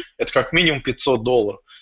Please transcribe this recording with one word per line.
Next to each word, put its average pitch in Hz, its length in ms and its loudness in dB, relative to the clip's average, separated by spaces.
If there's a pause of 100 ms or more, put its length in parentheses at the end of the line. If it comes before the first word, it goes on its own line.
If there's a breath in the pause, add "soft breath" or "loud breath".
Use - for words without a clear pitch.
(180 loud breath)
это 117 140 -4
как 131 220 0
минимум 160 280 2
пятьсот 123 420 0
долларов. 117 360 0 (220 soft breath)